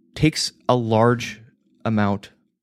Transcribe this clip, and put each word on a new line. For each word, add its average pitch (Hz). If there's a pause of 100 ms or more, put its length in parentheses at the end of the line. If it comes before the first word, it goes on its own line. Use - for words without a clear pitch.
(140)
takes - (160)
a 120
large 120 (440)
amount 104 (320)